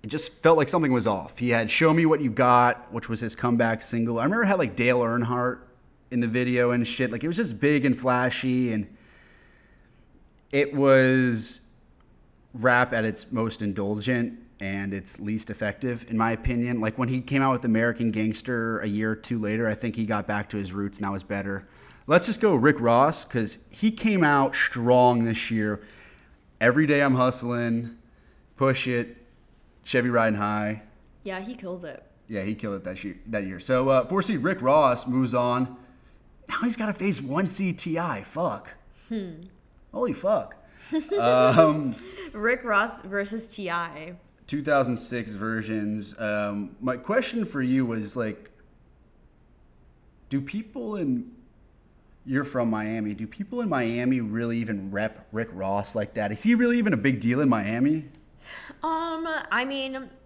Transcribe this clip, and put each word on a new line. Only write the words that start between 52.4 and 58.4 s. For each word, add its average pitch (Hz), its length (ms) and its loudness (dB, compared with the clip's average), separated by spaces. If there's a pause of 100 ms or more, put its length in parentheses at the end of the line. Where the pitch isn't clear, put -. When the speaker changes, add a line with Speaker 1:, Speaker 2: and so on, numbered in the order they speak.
Speaker 1:
from 120 260 -2
Miami, 107 440 -4
do 107 120 -8
people 196 340 -10
in 220 80 -4
Miami 123 520 0
really 117 380 -2
even 104 320 -4
rep 104 420 -6
Rick 110 200 -4
Ross 98 420 -4
like 104 200 -4
that? 104 180 -2
Is 104 100 -8
he 233 120 4
really 240 240 2
even 208 140 2
a 135 60 2
big 123 220 0
deal 123 200 2
in 143 80 4
Miami? 120 560 0 (800)